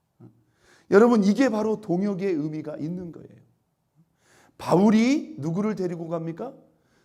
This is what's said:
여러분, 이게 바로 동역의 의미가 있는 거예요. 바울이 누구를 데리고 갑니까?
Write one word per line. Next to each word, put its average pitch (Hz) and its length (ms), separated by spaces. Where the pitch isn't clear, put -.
여러분, 220 320
이게 208 260
바로 214 320
동역의 190 520
의미가 151 440
있는 175 340
거예요. - 160
바울이 220 840
누구를 180 360
데리고 175 320
갑니까? 165 460